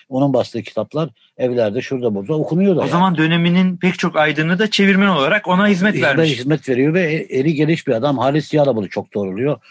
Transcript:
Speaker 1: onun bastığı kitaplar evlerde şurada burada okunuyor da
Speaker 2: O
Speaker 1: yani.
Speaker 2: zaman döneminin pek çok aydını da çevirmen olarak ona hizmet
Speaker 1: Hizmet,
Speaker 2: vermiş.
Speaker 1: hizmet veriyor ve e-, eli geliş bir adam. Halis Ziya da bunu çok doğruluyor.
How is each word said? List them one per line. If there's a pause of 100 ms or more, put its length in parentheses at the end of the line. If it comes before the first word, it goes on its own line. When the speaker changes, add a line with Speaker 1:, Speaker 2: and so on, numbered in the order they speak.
Speaker 1:
onun
bastığı
kitaplar (280)
evlerde
şurada
burada
okunuyor
da
Speaker 2:
O
Speaker 1:
yani.
Speaker 2:
zaman
döneminin
pek
çok
aydını
da
çevirmen
olarak
ona
hizmet
Speaker 1:
Hizmet,
Speaker 2:
vermiş.
Speaker 1:
hizmet
veriyor
ve
e-,
eli
geliş
bir
adam.
Halis
Ziya
da
bunu
çok
doğruluyor. (120)